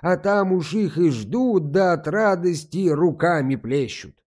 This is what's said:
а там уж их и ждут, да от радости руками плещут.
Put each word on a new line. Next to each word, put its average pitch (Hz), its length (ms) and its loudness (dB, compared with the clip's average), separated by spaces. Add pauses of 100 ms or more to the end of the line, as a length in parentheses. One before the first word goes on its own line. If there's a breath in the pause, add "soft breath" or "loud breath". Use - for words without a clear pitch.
а 180 140 0
там 196 380 2
уж 160 200 -2
их 196 240 -2
и 170 120 4
ждут, 151 640 -2
да 180 200 2
от 156 160 -4
радости 180 800 0
руками 156 720 2
плещут. 123 580 -6 (120)